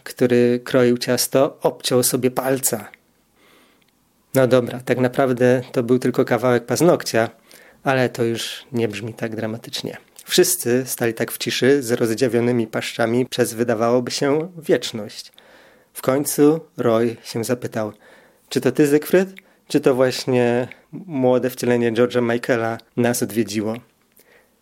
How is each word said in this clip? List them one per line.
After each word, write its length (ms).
który 600
kroił 340
ciasto, 640
obciął 400
sobie 280
palca. 600
No 120
dobra, 340
tak 180
naprawdę 640
to 100
był 160
tylko 260
kawałek 420
paznokcia, 640
ale 260
to 160
już 480
nie 160
brzmi 260
tak 220
dramatycznie. 600
Wszyscy 600
stali 280
tak 180
w 60
ciszy, 440
z 100
rozdziawionymi 760
paszczami 600
przez, 280
wydawałoby 560
się, 480
wieczność. 760
W 100
końcu 580
Roy 480
się 200
zapytał: 480
„Czy 120
to 120
ty, 140
Zygfryd? 420
Czy 120
to 140
właśnie 760
młode 580
wcielenie 420
George'a 400
Michaela 460
nas 260
odwiedziło?” 520